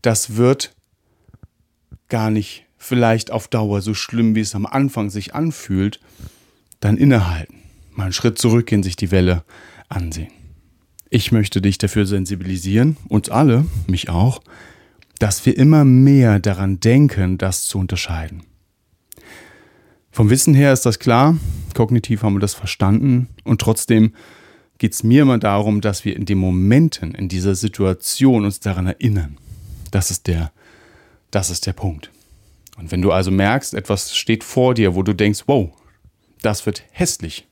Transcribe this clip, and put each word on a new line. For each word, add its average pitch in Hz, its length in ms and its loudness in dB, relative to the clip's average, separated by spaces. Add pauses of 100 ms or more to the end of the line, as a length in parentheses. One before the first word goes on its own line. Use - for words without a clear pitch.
das 110 340 -2
wird 123 380 0 (1300)
gar 110 220 -2
nicht 107 340 -4 (140)
vielleicht 117 520 0
auf 110 180 -4
Dauer 104 340 -2
so 107 120 -4
schlimm, 113 400 0
wie 110 60 0
es 101 140 -6
am 101 120 -4
Anfang 131 440 -4
sich 101 240 -10
anfühlt, 104 640 -4 (800)
dann 104 160 2
innehalten, 92 600 2 (360)
mal 95 120 -8
einen 95 80 -6
Schritt - 260 -2
zurückgehen, 113 440 0
sich 90 140 -6
die 90 140 -4
Welle 90 340 2 (440)
ansehen. 80 440 -8 (760)
Ich - 220 0
möchte 104 280 0
dich 98 180 0
dafür 104 280 0
sensibilisieren, 95 920 -2 (120)
uns 104 200 0
alle, 135 380 2 (200)
mich 90 220 -2
auch, 92 320 0 (760)
dass 101 260 -2
wir 131 120 2
immer 151 280 6
mehr 131 540 6
daran 95 420 -2
denken, 110 580 2
das 95 260 -4
zu - 140 -6
unterscheiden. 85 680 -6 (1700)
Vom 107 200 2
Wissen 135 240 4
her 139 180 6
ist 127 140 0
das 113 120 0
klar, 135 380 4 (380)
kognitiv 113 480 0
haben 104 120 0
wir 101 60 0
das 101 140 -2
verstanden 123 720 0 (160)
und - 160 0
trotzdem 110 540 2 (640)
geht's - 240 -4
mir 123 200 6
immer 127 160 4
darum, 104 420 0
dass 101 240 -4
wir 104 120 -4
in - 80 -6
den 98 140 0
Momenten, 95 760 0
in 95 140 -8
dieser 92 260 -2
Situation 101 880 0
uns 101 160 -4
daran 90 260 -4
erinnern. 92 520 -4 (520)
Das 98 200 -2
ist - 160 -8
der, 82 260 -4 (760)
das 98 200 -4
ist - 160 -8
der 95 60 -6
Punkt. 82 380 -8 (680)
Und 82 140 -14
wenn 90 120 -2
du 92 100 2
also 92 180 0
merkst, 98 440 0
etwas - 420 -6
steht - 280 -4
vor 127 300 0
dir, 101 200 2
wo 95 80 -2
du 104 100 0
denkst, 104 340 -2
„Wow, 117 240 0 (720)
das 107 220 -4
wird - 260 -6
hässlich“ - 600 -6